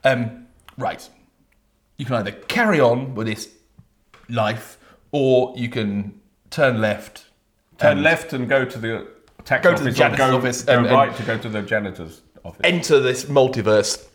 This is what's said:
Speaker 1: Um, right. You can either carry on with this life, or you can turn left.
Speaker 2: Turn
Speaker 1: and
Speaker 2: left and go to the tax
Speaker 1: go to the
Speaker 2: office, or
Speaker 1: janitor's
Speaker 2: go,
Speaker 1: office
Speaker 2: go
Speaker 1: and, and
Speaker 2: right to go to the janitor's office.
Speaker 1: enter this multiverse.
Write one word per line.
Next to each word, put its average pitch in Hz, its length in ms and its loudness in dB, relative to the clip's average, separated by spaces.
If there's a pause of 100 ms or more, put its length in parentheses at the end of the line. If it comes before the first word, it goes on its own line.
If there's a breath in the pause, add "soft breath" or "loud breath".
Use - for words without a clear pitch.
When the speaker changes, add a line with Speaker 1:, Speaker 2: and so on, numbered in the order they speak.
Speaker 1:
Um, 120 440 -2 (300)
right. - 320 -8 (880)
You 139 80 -8
can 123 100 -4
either 101 180 -4
carry 214 480 0
on 127 340 2
with 113 120 -4
this 107 200 -8 (840)
life, 113 480 -4 (340 soft breath)
or 131 440 2
you 120 140 -6
can 101 500 -6 (300)
turn 127 320 0
left. - 440 -6 (520)
Speaker 2:
Turn 120 160 4
Speaker 1:
and 143 100 -2
Speaker 2:
left 160 300 0
and 127 160 -6
go 135 160 2
to 120 120 -12
the 113 300 -8 (380)
tax - 180 -2
Speaker 1:
go 180 120 6
to 135 80 -4
the 131 60 0
Speaker 2:
office, - 60 -4
or - 20 -4
Speaker 1:
janitor's 139 320 2
Speaker 2:
go, 127 80 2
Speaker 1:
office 123 260 -2
Speaker 2:
go 123 140 4
Speaker 1:
and, 120 100 2
and 127 80 4
Speaker 2:
right 135 200 4
to 110 80 -10
go 113 140 -4
to 110 120 -10
the 107 120 -6
janitor's 98 600 -6 (220)
office. - 220 -14
Speaker 1:
enter 165 340 4
this 127 260 -2
multiverse. 123 880 2